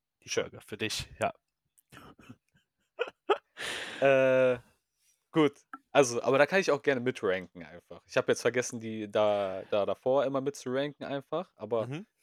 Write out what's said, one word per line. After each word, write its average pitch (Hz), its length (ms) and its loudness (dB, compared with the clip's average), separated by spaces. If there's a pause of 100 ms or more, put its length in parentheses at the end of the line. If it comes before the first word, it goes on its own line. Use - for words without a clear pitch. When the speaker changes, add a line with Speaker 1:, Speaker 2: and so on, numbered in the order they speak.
(240)
Speaker 1:
die - 60 -14
Speaker 2:
Schön. - 200 -4
Speaker 1:
Folge - 120 -20
für - 160 -14
dich, - 300 -6 (120)
ja. 107 140 -2 (600)
<laughs> - 640 -20 (1400)
Speaker 2:
Äh, 131 580 4 (720)
gut, 151 220 4 (380)
also, 120 320 4
aber 135 160 2
da 147 80 6
kann 190 120 0
ich 165 120 2
auch 143 100 0
gerne 135 200 2
mitranken 95 640 -4
einfach. 85 440 -20
Ich - 100 -6
habe 127 140 2
jetzt 113 100 -2
vergessen, 120 380 -2
die 110 320 -8
da, 101 580 0
da 101 160 0
davor 127 400 0
immer 135 160 -2
mitzuranken 139 640 -6
einfach, 156 500 -8
aber 110 320 -4
Speaker 1:
Mhm. 151 200 -10 (160)